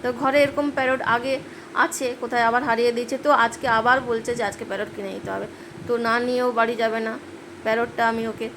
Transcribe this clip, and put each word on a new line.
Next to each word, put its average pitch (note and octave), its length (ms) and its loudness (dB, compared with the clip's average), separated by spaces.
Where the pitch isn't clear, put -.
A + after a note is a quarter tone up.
তো B3 100 -2
ঘরে C#4 300 4
এরকম C#4+ 280 0
প্যারট C4 300 0
আগে B3 380 0
আছে, B3+ 460 0
কোথায় A#3+ 240 0
আবার A#3 200 2
হারিয়ে A#3+ 280 2
দিয়েছে, A#3+ 260 -2
তো D4 140 2
আজকে A#3+ 360 2
আবার A#3+ 340 4
বলছে A#3+ 340 -2
যে A#3 80 -2
আজকে G#3 220 -4
প্যারট G3 300 -4
কিনে G#2+ 140 -8
দিতে G2 220 -8
হবে। G2 140 -4
তো A#3+ 100 0
না A#3 220 2
নিয়েও B3 320 2
বাড়ি A3+ 240 2
যাবে A3+ 240 0
না, A3 200 -4
প্যারটটা A#3 460 2
আমি A3+ 180 -2
ওকে A3 300 -6